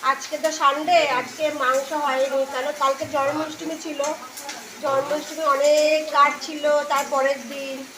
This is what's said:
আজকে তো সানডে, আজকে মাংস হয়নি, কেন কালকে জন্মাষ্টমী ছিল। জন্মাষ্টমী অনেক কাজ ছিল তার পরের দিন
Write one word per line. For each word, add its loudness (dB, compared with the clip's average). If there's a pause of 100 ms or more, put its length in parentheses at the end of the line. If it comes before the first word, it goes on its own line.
(120)
আজকে -4
তো 2 (100)
সানডে, 4 (200)
আজকে -6 (200)
মাংস 2 (160)
হয়নি, 0 (120)
কেন -2 (140)
কালকে 2 (100)
জন্মাষ্টমী -2 (100)
ছিল। -8 (840)
জন্মাষ্টমী -2 (120)
অনেক 4 (180)
কাজ 8 (140)
ছিল -8 (280)
তার 2
পরের 2 (120)
দিন -8 (200)